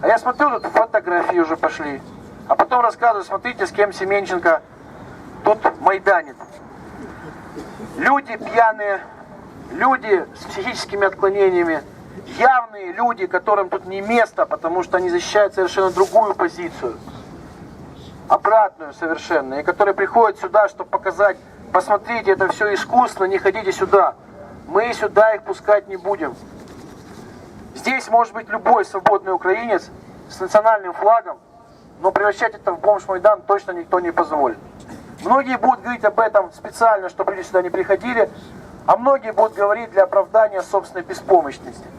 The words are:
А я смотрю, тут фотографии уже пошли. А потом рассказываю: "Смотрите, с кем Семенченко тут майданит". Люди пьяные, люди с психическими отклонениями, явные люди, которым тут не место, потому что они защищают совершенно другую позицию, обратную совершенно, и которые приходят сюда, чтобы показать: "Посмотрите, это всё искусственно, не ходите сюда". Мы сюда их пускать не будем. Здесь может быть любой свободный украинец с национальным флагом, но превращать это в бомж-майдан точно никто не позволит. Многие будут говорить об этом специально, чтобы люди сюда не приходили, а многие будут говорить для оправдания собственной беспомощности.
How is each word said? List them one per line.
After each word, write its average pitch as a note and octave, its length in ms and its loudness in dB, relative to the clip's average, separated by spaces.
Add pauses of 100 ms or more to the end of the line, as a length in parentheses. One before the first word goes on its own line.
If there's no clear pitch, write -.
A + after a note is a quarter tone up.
А - 60 2
я A3 100 6
смотрю, C4 320 0
тут A#3+ 200 -6
фотографии F3+ 680 0
уже D#3+ 180 -2
пошли. D3 460 -6 (460)
А C#3 60 4
потом B3 280 0
рассказываю: A3 420 0
"Смотрите, G3+ 420 -6
с E3 40 -8
кем G3+ 240 0
Семенченко F#3 680 0 (800)
тут G#3+ 160 2 (220)
майданит". F3+ 560 0 (1600)
Люди C4+ 400 0
пьяные, G#3+ 640 0 (720)
люди A3 560 0 (120)
с - 60 -18
психическими G3+ 640 -6
отклонениями, F#3 760 2 (540)
явные A3 560 0
люди, A3+ 340 -2
которым F#3 440 0
тут - 160 -6
не F#3+ 160 -8
место, G#3+ 420 0
потому E3+ 380 -4
что F3+ 160 -2
они F3+ 100 0
защищают F#3+ 460 0
совершенно F#3 360 0
другую G3 440 2
позицию, E3 640 -6 (1300)
обратную F#3+ 640 2
совершенно, D#3 640 -4
и C#3+ 80 -6
которые G3 320 0
приходят G3+ 440 2
сюда, G3 300 2
чтобы - 220 -10
показать: F#3+ 480 0 (340)
"Посмотрите, G#3 600 0
это F#3+ 160 2
всё G#3 260 -2
искусственно, A3+ 540 0
не F#3+ 100 0
ходите G3 340 0
сюда". F#3 420 2 (540)
Мы G#3+ 260 0
сюда A3 400 4
их G3+ 80 -8
пускать G3+ 440 0
не G3 100 -10
будем. F3 380 -4 (1400)
Здесь B3+ 340 -4
может A#3 240 4
быть A3+ 160 -10
любой A3 380 2
свободный F#3+ 480 0
украинец G#3+ 560 -2 (400)
с - 100 -14
национальным G#3 540 2
флагом, G#3+ 420 2 (640)
но F#3 100 2
превращать G3+ 440 0
это G3+ 180 -4
в E3+ 80 -8
бомж-майдан G3 600 2
точно G3 300 -2
никто F3 280 -2
не F3 120 -4
позволит. D3+ 440 0 (680)
Многие C4 340 0
будут B3 240 0
говорить A#3 220 -8
об G#3 160 2
этом G#3 320 2
специально, G#3 580 0
чтобы F#3+ 240 -4
люди F#3+ 100 -8
сюда F#3 160 0
не F3 100 -4
приходили, G3 600 0 (560)
а F3+ 100 4
многие A#3+ 360 0
будут G#3+ 220 2
говорить G#3+ 360 -2
для F#3+ 140 4
оправдания G3 580 2
собственной F#3+ 400 -4
беспомощности. - 840 0 (140)